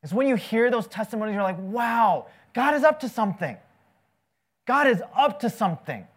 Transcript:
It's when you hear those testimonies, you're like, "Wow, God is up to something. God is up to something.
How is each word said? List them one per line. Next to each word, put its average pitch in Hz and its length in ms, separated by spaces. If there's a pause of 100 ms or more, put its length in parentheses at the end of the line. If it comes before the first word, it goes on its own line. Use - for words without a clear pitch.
It's 151 100
when 254 140
you 262 100
hear 226 340
those 247 160
testimonies, 214 460
you're 202 100
like, 190 160
"Wow, 220 680 (260)
God 269 220
is 285 100
up 311 160
to 262 80
something. 190 480 (1080)
God 277 200
is 233 160 (140)
up - 240
to 233 80
something. 151 580 (100)